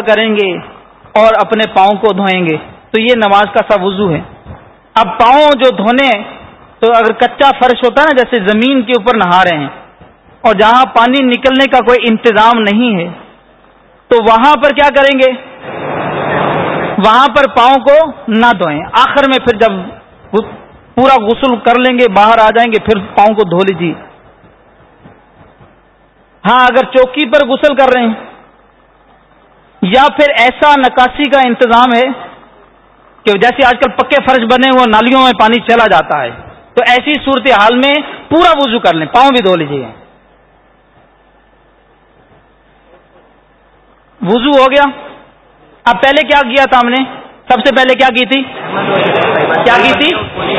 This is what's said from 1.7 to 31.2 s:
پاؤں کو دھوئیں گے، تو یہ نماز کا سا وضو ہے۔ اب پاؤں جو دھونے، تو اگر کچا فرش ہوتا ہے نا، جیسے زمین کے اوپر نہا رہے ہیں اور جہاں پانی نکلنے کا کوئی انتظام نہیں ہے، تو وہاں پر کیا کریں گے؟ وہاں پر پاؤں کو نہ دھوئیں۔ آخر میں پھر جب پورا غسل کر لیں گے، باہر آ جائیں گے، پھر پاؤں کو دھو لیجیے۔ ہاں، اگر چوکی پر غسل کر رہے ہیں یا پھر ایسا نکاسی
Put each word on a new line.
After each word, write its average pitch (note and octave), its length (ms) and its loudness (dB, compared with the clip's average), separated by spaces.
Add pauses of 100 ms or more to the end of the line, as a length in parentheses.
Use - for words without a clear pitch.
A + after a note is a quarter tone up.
پاؤں G3+ 240 2
کو G#3 160 0
دھوئیں F#3 320 -2
گے، D#3 120 -4 (340)
تو A3 100 -2
یہ A#3+ 140 0
نماز G#3 380 2
کا A3 160 0
سا G#3 120 0
وضو F#3+ 300 -4
ہے۔ D3 100 -4 (720)
اب A3 240 0
پاؤں C#4+ 320 4 (120)
جو B3+ 60 4
دھونے، A#3+ 400 0 (720)
تو A3+ 160 2
اگر A3+ 180 2
کچا B3 360 0 (140)
فرش B3+ 200 0
ہوتا A#3+ 180 0
ہے D#4 60 2
نا، B3+ 160 2
جیسے A3 240 -4
زمین A#3+ 340 0
کے G#3+ 100 -8
اوپر A#3 260 0
نہا F#3 260 2
رہے E3+ 140 0
ہیں C#3 100 -6 (760)
اور A3 120 2
جہاں A3+ 320 2
پانی B3+ 400 0
نکلنے C4 460 0
کا B3+ 80 2
کوئی A#3+ 180 2 (120)
انتظام A3 520 2
نہیں G#3+ 340 0
ہے، F3 140 -6 (1000)
تو A#3+ 140 2
وہاں A3+ 300 4 (100)
پر C#4+ 60 2
کیا C#4+ 260 0
کریں C#4 240 2
گے؟ C4 120 2 (1700)
وہاں A#3+ 220 4
پر C#4 200 0
پاؤں B3+ 280 2
کو C4+ 220 2 (300)
نہ A#3 320 2
دھوئیں۔ D#3 220 -4 (120)
آخر C4+ 340 2
میں C4 180 0
پھر A3+ 120 0
جب G#3+ 160 2 (1200)
پورا C4 200 2 (100)
غسل A#3+ 300 -2
کر A#3 240 0
لیں B3 200 0
گے، B3 140 2
باہر G#3+ 260 4
آ A3 100 4
جائیں A3+ 220 0
گے، G#3+ 140 0
پھر G#3 140 0
پاؤں G#3 360 0
کو G#3+ 80 0
دھو E3+ 140 -2
لیجیے۔ F3 360 -2 (2500)
ہاں، B3 100 4
اگر B3 240 2
چوکی B3+ 460 0
پر C#4+ 180 0
غسل C4+ 280 0
کر C4 200 2
رہے B3 60 -2
ہیں A3+ 120 -2 (1700)
یا G#3+ 220 2 (140)
پھر C#4+ 120 2
ایسا B3+ 480 0
نکاسی B3+ 520 0